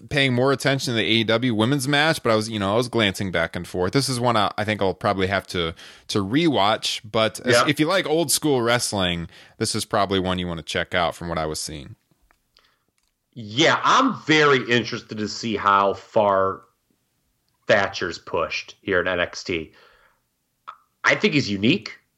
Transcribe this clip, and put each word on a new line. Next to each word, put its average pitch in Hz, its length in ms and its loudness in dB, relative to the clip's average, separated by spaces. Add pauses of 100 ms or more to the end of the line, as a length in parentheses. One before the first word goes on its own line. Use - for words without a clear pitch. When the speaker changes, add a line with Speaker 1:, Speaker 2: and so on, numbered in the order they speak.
Speaker 1:
paying 139 240 2
more 127 200 2
attention 135 400 -2
to 117 40 0
the 110 80 2
A 82 60 0
E 113 140 4
W 117 320 2
women's 127 320 0
match, 147 340 2
but 120 80 0
I 110 60 4
was, 110 120 -2
you 110 120 -4
know, 98 120 0
I 107 40 2
was 123 120 2
glancing 101 440 0
back 85 240 -2
and 87 100 -8
forth. 92 260 -2
This 135 160 0
is 127 120 -4
one 120 160 0
I, 98 200 0
I 107 80 -4
think 104 160 -2
I'll 95 140 0
probably 98 320 0
have 95 220 -2
to, 82 260 -4 (320)
to 104 180 -2
rewatch, 113 800 0
but 110 360 -2
as, 120 140 0
Speaker 2:
Yeah. 120 120 4
Speaker 1:
if 151 140 -2
you 151 60 2
like 175 200 -2
old 156 240 0
school 139 320 0
wrestling, 95 640 0 (300)
this 110 180 -4
is 104 100 -4
probably 98 360 0
one 92 180 0
you 90 80 -4
wanna 82 160 -6
check 87 320 -4
out 85 220 0
from 87 120 -10
what 82 80 -4
I 80 100 -2
was 78 120 -6
seeing. 76 380 -12 (1400)
Speaker 2:
Yeah, 117 440 2
I'm 214 400 2
very 143 440 4
interested 117 500 -2
to 107 100 -4
see 110 280 -6
how 98 380 4
far 95 680 0 (1080)
Thatcher's 95 500 0
pushed - 640 -6
here 92 180 2
in 85 60 -2
N 90 140 -2
X - 240 -6
T. 80 280 -6 (1300)
I 123 100 2
think 160 200 0
he's 120 140 2
unique, 107 500 -2 (200)